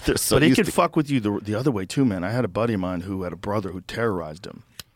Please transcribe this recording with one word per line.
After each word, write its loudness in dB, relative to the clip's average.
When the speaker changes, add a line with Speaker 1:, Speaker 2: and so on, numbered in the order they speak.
Speaker 1:
they're 2
so 2
Speaker 2:
But 6
it 8
Speaker 1:
used 6
Speaker 2:
could 2
Speaker 1:
to -2
Speaker 2:
fuck 2
with 0
you 2
the, 0
the -2
other 2
way, -2
too, 2
man. 0
I -2
had 0
a -2
buddy 0
of 0
mine -2
who -6
had -6
a -10
brother -4
who -10
terrorized -4
him. -16